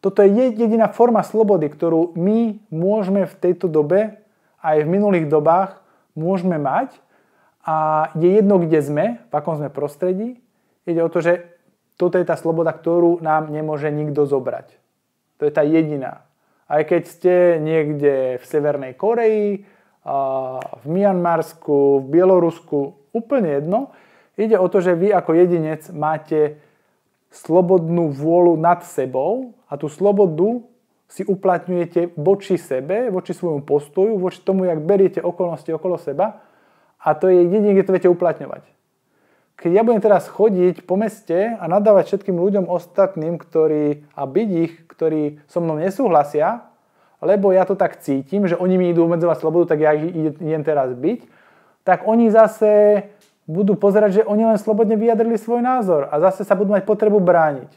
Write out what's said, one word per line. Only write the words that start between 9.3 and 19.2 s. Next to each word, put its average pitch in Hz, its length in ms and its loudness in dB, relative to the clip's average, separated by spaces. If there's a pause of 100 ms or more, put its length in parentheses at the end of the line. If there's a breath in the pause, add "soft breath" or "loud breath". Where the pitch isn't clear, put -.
akom 151 240 -4
sme 147 100 -8
prostredí. 185 680 -6 (480)
Ide 165 160 -2
o 165 100 -2
to, 170 100 -2
že 175 240 0 (520)
toto 180 200 0
je 175 80 0
tá 165 120 -2
sloboda, 165 360 -2
ktorú 170 480 0
nám 156 280 -2
nemôže 151 400 -6
nikto 147 360 -2
zobrať. 131 480 -6 (640)
To 151 80 -4
je 147 60 -2
tá 151 140 0
jediná. 151 580 -2 (460)
Aj 151 160 0
keď 170 180 0
ste 180 300 0 (260)
niekde 143 760 0
v - 80 -14
Severnej 147 480 -4
Koreji, 214 720 -2 (360 soft breath)